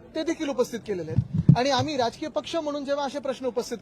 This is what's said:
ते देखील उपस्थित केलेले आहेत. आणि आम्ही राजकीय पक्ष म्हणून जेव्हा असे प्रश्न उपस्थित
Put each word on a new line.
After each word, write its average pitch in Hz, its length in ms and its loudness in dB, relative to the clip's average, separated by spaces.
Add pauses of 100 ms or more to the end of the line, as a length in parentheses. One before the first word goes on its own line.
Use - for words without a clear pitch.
(160)
ते 320 80 -2
देखील 311 260 -2
उपस्थित 240 380 0
केलेले 175 240 -6
आहेत. - 460 6
आणि 254 120 2
आम्ही 269 280 0
राजकीय 247 320 -2
पक्ष - 260 -4
म्हणून 294 300 -2
जेव्हा 285 200 -2
असे 277 140 -4
प्रश्न 254 260 -6
उपस्थित 240 360 -4